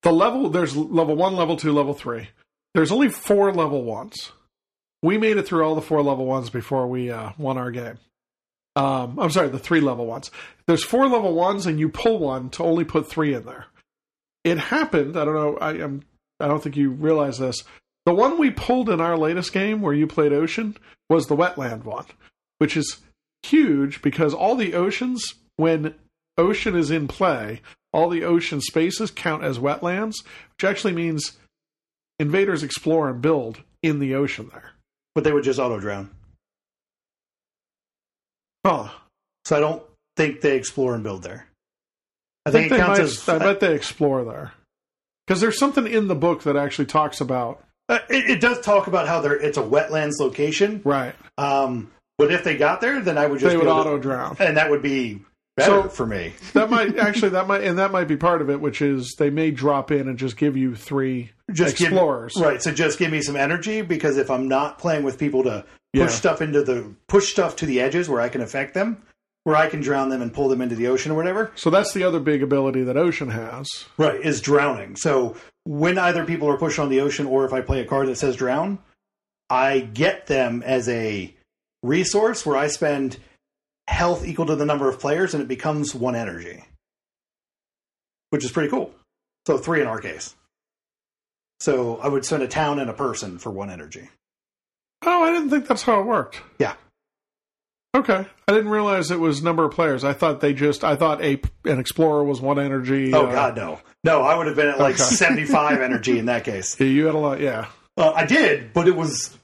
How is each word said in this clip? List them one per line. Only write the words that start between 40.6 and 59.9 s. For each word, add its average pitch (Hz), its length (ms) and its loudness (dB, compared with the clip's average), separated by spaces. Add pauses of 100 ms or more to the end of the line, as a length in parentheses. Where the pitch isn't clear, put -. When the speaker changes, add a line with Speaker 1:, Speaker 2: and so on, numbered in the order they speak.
Speaker 2:
and 113 80 -6
build 95 200 -8
there. 92 240 -16 (1000)
I 147 40 0
Speaker 1:
I - 20 0
Speaker 2:
think 160 120 6
Speaker 1:
think 160 80 2
Speaker 2:
it - 40 4
Speaker 1:
they 196 100 6
Speaker 2:
counts 202 120 4 (280)
Speaker 1:
might, 175 100 2
Speaker 2:
as 160 60 0
Speaker 1:
I - 20 0
bet 196 160 2
they 175 140 2
explore 139 500 -2
there. 123 280 -12 (760)
'Cause 185 140 0
there's 220 180 2
something 277 280 2
in 220 220 2
the 180 60 2
book 160 300 0
that 143 120 2
actually 143 300 0
talks 151 340 0
about 123 420 -4 (280)
Speaker 2:
Uh, 240 80 4 (120)
it, 269 220 2
it 180 80 2
does 240 200 2
talk 202 260 4
about 170 220 0
how 165 120 0
they're, 143 200 0
it's 147 160 -2
a 143 60 -2
wetlands 147 580 0
location. 147 640 0
Speaker 1:
Right. 135 300 -2 (240)
Speaker 2:
Um, 135 520 0 (280)
but 147 140 6
if 175 120 -2
they 156 120 0
got 156 260 2
there, 262 180 0
then 175 160 0
I 147 100 2
would 143 140 0
just 143 100 4
Speaker 1:
They 175 80 4
Speaker 2:
be 165 60 4
Speaker 1:
would 160 60 4
Speaker 2:
able 160 140 4
to 151 60 0
Speaker 1:
auto 147 80 0
drown. 127 400 -4
Speaker 2:
And 160 200 2
that 156 120 2
would 143 120 2
be 123 380 -4 (360)
better 196 280 6
Speaker 1:
So, - 40 -6
Speaker 2:
for - 180 -4
me. 92 280 -6 (180)
Speaker 1:
that 220 160 4
might, 233 300 2
actually, 208 320 2
that 185 160 0
might, 196 160 0
and 180 160 0
that 196 120 2
might 185 160 0
be 151 120 0
part 165 240 2
of 139 80 -2
it, 143 100 0
which 147 220 -2
is 135 360 -2
they 147 120 2
may 156 200 0
drop 135 400 0